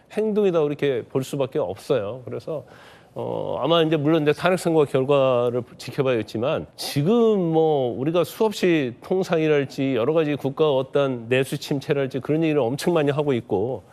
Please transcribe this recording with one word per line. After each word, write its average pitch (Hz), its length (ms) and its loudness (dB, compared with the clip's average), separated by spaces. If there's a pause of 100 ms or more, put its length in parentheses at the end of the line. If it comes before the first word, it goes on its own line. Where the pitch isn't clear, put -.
(140)
행동이다, 208 480 0
그렇게 143 480 -2
볼 135 160 -4
수밖에 139 340 -4
없어요. 110 640 -4
그래서, 123 400 -10 (500)
어, 110 480 -6
아마 165 200 2
이제 160 160 2
물론 156 240 2
이제 147 100 2
탄핵 180 260 0
선거 160 280 2
결과를 127 760 2 (140)
지켜봐야겠지만 127 920 -2 (100)
지금 196 760 2
뭐 151 480 2
우리가 165 240 0
수없이 165 760 0
통상이랄지 151 960 0
여러 120 180 0
가지 151 220 0
국가 143 380 0
어떤 131 540 0
내수 135 300 0
침체랄지 139 640 -4
그런 156 200 0
얘기를 151 200 2
엄청 139 320 0
많이 151 180 2
하고 143 220 0
있고 113 600 -2